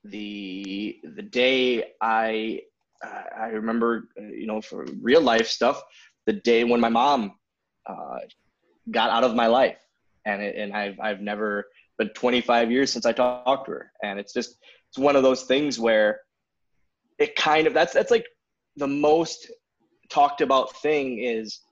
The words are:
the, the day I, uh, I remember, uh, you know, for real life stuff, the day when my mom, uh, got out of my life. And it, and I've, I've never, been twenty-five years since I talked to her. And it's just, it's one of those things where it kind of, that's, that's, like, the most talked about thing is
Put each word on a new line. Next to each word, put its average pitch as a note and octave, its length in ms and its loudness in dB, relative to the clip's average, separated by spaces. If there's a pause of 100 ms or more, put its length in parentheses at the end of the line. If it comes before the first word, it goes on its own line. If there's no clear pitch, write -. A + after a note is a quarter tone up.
the, G2+ 960 -10 (160)
the - 60 -12
day B2 680 0 (100)
I, A2+ 580 -2 (460)
uh, - 180 -14 (160)
I A2 80 -6
remember, A2+ 640 -2 (100)
uh, G#2 40 -16
you G#2 240 -12
know, G#2+ 120 -6
for - 260 -12 (160)
real C#3 200 4
life A2+ 260 2
stuff, - 340 0 (440)
the A2 80 0
day A#2 320 2
when A#2+ 160 4
my A#2 80 4
mom, A#2 440 2 (560)
uh, D2 300 -12 (720)
got A#2 180 0
out A#2 140 2
of A#2+ 100 2
my A#2 140 2
life. A#2+ 300 2 (480)
And G2+ 160 -4
it, G2+ 140 -6
and G2+ 180 -8
I've, G2+ 280 -6
I've G#2 200 -6
never, G#2 440 -4 (320)
been G#2 120 -2
twenty-five A#2+ 640 2
years C3 200 2
since A#2 140 -6
I A#2 60 4
talked B2 540 0
to - 60 -12
her. C#2+ 200 -12 (120)
And G2+ 160 -6
it's - 140 -14
just, - 240 -6 (320)
it's - 80 -14
one C#3+ 180 4
of C3 80 6
those C3 200 4
things C3 360 0
where G#2+ 400 4 (1000)
it D3 180 0
kind D#3 300 2
of, D3 80 2
that's, E3 200 2
that's, - 180 2
like, A3+ 140 2 (500)
the C#3+ 120 -4
most D3+ 640 0 (580)
talked C#3+ 320 2
about C3 360 0
thing C#3 420 -2
is A2+ 420 -6 (100)